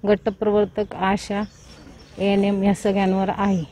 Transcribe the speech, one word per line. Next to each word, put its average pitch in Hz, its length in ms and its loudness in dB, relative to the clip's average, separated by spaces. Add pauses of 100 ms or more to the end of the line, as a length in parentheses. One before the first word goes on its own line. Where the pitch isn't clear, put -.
गटप्रवर्तक, 208 880 0
आशा, 202 480 -2 (720)
एएनएम 202 460 0
या 202 100 4
सगळ्यांवर 190 640 0
आहे. 196 340 0